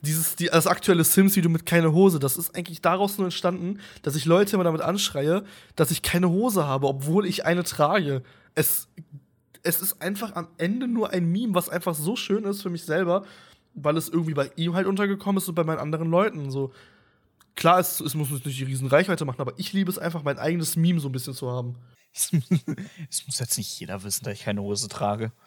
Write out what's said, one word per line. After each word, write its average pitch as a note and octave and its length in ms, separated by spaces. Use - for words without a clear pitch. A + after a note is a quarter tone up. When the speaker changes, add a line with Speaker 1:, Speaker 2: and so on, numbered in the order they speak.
Speaker 1:
dieses, D#3 340
die, E3+ 120
das D#3+ 200
aktuelle F3 360
Sims-Video F#3+ 460
mit E3 160
keine E3 280
Hose, F3 260
das C3 180
ist - 180
eigentlich E3+ 260
daraus G3 360
nur F#3+ 100
entstanden, F3+ 520
dass C#3+ 120
ich C#3+ 100
Leute G3 300
immer F#3 80
damit D#3+ 180
anschreie, F3 640
dass E3 160
ich D#3 100
keine F3+ 280
Hose G3 360
habe, C#3 220
obwohl D3+ 380
ich F#3+ 200
eine F3 180
trage. D3 600
Es, - 340
es E3+ 180
ist - 200
einfach G3+ 340
am E3 120
Ende A3+ 300
nur A#3 240
ein F3+ 200
Meme, G#3 240
was F3 140
einfach E3+ 260
so D#3 200
schön G#3+ 280
ist G3+ 180
für F#3 80
mich E3+ 140
selber, F3+ 400
weil D3 240
es D#3+ 120
irgendwie D#3+ 240
bei C#3 220
ihm E3+ 180
halt F#3 140
untergekommen G3 540
ist F#3+ 80
und E3 60
bei E3+ 80
meinen D#3+ 160
anderen D#3+ 300
Leuten E3 420
so. C3+ 200
Klar, F3 240
es, - 200
es C#3+ 160
muss D3 140
nicht C#3 160
die C3+ 180
riesen C3 240
Reichweite D#3+ 380
machen, C3 160
aber B2+ 160
ich - 160
liebe F#3+ 180
es - 80
einfach, D#3+ 240
mein C#3 160
eigenes D#3+ 360
Meme E3+ 240
so C#3+ 100
ein - 20
bisschen B2+ 220
zu B2+ 180
haben. B2 240
Speaker 2:
<laughs> - 960
Es - 160
muss - 140
jetzt - 180
nicht - 220
jeder F#2 240
wissen, G2+ 220
dass G#2 80
ich - 100
keine G#2 180
Hose G#2 280
trage. G#2+ 420